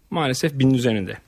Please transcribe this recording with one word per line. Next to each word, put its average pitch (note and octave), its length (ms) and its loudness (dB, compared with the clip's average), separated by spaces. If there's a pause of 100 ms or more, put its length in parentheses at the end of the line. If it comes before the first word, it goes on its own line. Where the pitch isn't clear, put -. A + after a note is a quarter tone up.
(100)
maalesef C3+ 480 -2
binin C3 160 4
üzerinde. A2 420 0 (120)